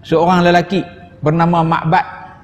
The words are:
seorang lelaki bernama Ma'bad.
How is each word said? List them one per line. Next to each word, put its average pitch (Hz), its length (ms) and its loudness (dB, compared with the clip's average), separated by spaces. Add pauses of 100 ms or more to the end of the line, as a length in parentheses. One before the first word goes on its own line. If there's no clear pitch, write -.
seorang 175 400 2
lelaki 175 400 2 (400)
bernama 170 400 2
Ma'bad. 165 400 0 (380)